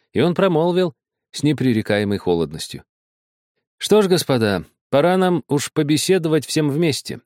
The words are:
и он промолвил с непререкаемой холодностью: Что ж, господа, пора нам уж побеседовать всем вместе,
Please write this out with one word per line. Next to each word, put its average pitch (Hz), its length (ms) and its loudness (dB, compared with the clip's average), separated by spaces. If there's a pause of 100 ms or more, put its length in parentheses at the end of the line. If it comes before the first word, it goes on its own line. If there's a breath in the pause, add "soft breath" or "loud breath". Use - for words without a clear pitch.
(140)
и 110 80 0
он 165 140 0
промолвил 175 580 0 (380)
с - 100 -14
непререкаемой 107 760 0
холодностью: 80 640 -4 (920)
Что 214 240 2
ж, 196 60 2
господа, 113 580 0 (240)
пора 170 280 2
нам 180 300 0
уж - 260 -4
побеседовать 156 720 0
всем 151 240 -2
вместе, 151 560 -4